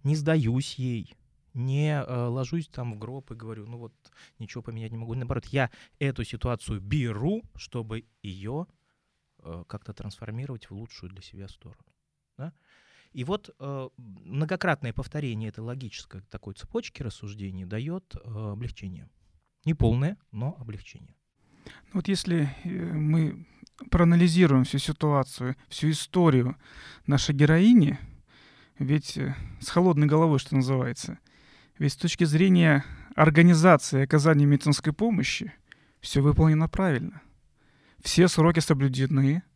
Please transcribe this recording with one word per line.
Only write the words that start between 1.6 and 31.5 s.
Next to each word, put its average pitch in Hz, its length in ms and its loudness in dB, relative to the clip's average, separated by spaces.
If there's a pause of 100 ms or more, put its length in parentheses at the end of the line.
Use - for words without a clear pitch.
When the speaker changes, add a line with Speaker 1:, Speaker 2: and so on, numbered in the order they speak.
Speaker 1:
э, 123 260 -6
ложусь 131 400 -6
там 120 260 -10
в 104 60 -14
гроб 127 320 -14
и 113 40 -16
говорю: 110 300 -16
«Ну 120 120 -16
вот, 117 160 -18 (460)
ничего 117 220 -14
поменять 113 300 -12
не 113 60 -12
могу». 113 180 -10
Наоборот, 127 320 -6
я 131 220 -2 (300)
эту 135 240 -4
ситуацию 117 580 -8
беру, 123 640 -4 (120)
чтобы 110 500 -12 (180)
ее, 104 440 -10 (760)
э, 85 240 -16
как-то 107 260 -16
трансформировать 113 760 -14
в - 40 -16
лучшую 104 380 -18
для 95 100 -20
себя 98 260 -20
сторону, - 360 -20 (540)
да? 156 160 -14 (580)
И 127 120 -10
вот, 190 260 -6 (100)
э, 135 380 -10
многократное 139 960 -6
повторение 120 560 -6
этой 107 120 -14
логической 117 680 -12
такой - 240 -14
цепочки - 480 -12
рассуждений 101 640 -12
дает, 135 500 -10
э, 107 360 -10
облегчение. 120 580 -12 (560)
Не 160 80 0
полное, 147 440 0 (140)
но 120 280 -8
облегчение. - 560 -16 (800)
Speaker 2:
Вот 180 140 -4
если, 170 420 0 (140)
э, 170 60 -8 (240)
мы 156 520 -2 (440)
проанализируем 170 760 6
всю 135 140 -2
ситуацию, 139 760 -2 (140)
всю - 200 -2
историю 147 680 2 (520)
нашей 147 260 0
героини, 156 640 6 (800)
ведь, 147 400 -2
э, 135 180 -4 (240)
с - 100 -12
холодной 170 380 4
головой, 151 320 4
что - 160 -6
называется, 127 640 -2 (600)